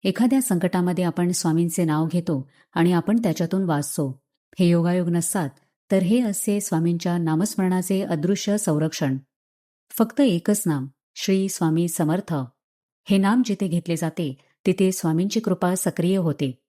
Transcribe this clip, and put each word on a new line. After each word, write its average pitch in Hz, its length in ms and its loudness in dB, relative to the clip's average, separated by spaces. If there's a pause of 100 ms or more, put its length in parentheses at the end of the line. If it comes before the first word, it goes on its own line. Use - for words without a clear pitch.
एखाद्या 233 380 2
संकटामध्ये 180 600 0
आपण 175 280 0
स्वामींचे 170 520 0
नाव 156 240 0
घेतो 165 420 -2 (240)
आणि 170 180 2
आपण 180 260 0
त्याच्यातून 190 460 0
वाचतो, 147 600 -4 (360)
हे 175 100 4
योगायोग 175 400 2
नसतात, 170 400 -2 (420)
तर 196 80 4
हे 202 220 2
असे 208 400 -2
स्वामींच्या 170 560 -2
नामस्मरणाचे 185 840 0
अदृश्य 190 560 -2
संरक्षण. 151 600 -2 (800)
फक्त 226 240 0
एकच 208 440 2
नाम, 139 220 0 (280)
श्री 190 340 0
स्वामी 165 380 0
समर्थ, 165 460 -2 (760)
हे 196 80 4
नाम 202 280 4
जिथे 196 220 -2
घेतले 170 280 -2
जाते, 160 420 -4 (280)
तिथे 190 260 4
स्वामींची 180 480 0
कृपा 185 360 0
सक्रिय 180 420 0
होते. 143 340 -2 (180)